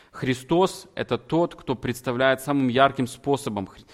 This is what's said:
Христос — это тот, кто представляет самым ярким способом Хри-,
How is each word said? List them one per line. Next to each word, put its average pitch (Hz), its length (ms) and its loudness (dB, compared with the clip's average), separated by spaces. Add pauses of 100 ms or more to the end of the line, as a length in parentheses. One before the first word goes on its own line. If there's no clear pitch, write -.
(120)
Христос — 156 840 -2
это 117 240 -4
тот, - 380 -2
кто - 180 -4
представляет 131 680 0
самым 143 280 0
ярким 131 400 2
способом 117 580 -4
Хри-, - 280 -20